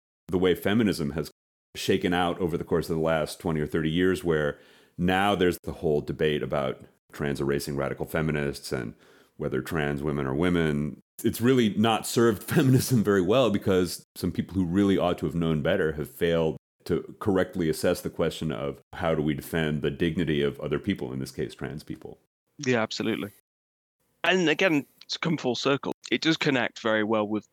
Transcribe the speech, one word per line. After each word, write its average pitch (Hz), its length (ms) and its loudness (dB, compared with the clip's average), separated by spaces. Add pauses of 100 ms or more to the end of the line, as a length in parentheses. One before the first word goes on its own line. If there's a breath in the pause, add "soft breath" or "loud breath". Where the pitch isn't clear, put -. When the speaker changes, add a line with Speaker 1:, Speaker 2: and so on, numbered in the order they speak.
(280)
Speaker 1:
the 90 100 0
way 90 160 4
feminism 90 560 0
has 73 200 -6 (460)
shaken 95 360 0
out 87 280 0
over 85 160 0
the 85 80 -6
course 80 240 0
of 85 80 -2
the 80 60 0
last 80 360 0
twenty 80 220 -2
or 73 60 0
thirty 80 240 0
years, 90 340 2
where 76 340 0 (400 soft breath)
now 92 360 2
there's 87 300 4
the 82 80 -8
whole 76 280 0
debate 76 420 -2
about 67 400 -4 (300)
trans 71 280 -4
erasing 71 360 -2
radical 69 300 -4
feminists 76 680 -2
and 60 220 -6 (420 soft breath)
whether 65 240 -4
trans 73 420 -2
women 71 240 -2
are 65 80 -2
women. 78 640 0 (220)
It's 107 180 -2
really 120 300 4
not 107 360 0
served 117 360 4
<laughs> - 120 -6
feminism 131 500 4
very 101 180 4
well, 113 280 4
because 95 640 0
some 90 180 -4
people - 220 -6
who 95 100 2
really 95 340 4
ought 87 200 0
to 92 80 -2
have 73 80 -4
known 82 280 0
better 78 300 2
have 76 180 -8
failed 82 460 0 (280)
to - 360 -2
correctly 92 480 0
assess 87 320 0
the - 100 -8
question 80 400 -2
of 69 300 -6 (140)
how 82 200 0
do 76 80 0
we 76 120 0
defend 76 480 -2
the 73 80 0
dignity 78 520 0
of 71 180 -2
other 73 180 -2
people, 71 340 -4
in 65 80 -6
this 67 100 -8
case, 65 240 -8
trans 71 300 -10
people. - 340 -14 (400)
Speaker 2:
Yeah, 123 240 0
absolutely. 107 480 -4 (960)
And 175 240 4
again, 156 380 2 (220)
to - 100 -8
come 165 180 0
full 127 180 -2
circle, - 400 -2 (160)
it 131 120 0
does 160 140 2
connect 131 440 0
very 107 240 2
well 107 220 0
with 104 260 -4